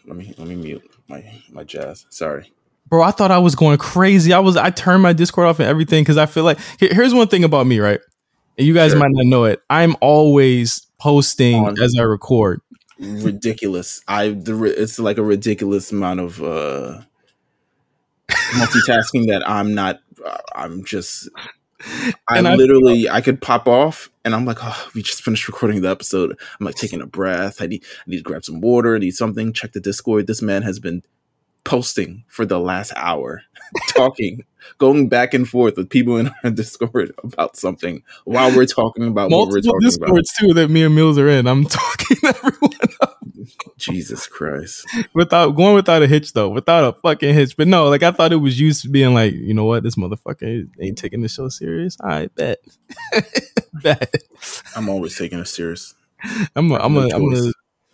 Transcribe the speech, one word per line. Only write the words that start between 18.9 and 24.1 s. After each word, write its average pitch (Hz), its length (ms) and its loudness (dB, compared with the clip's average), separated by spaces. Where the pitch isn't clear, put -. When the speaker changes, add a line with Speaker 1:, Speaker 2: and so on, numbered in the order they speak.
Speaker 1:
that 101 200 -2
I'm 104 260 -2
not, 95 260 -4
uh, 50 120 -10
I'm 85 280 -12
just, - 460 -10
I 117 100 0
Speaker 2:
And - 100 2
I - 80 2
Speaker 1:
literally, 131 540 4
I 113 120 -2
could 135 200 -2
pop 120 260 -2
off 139 420 2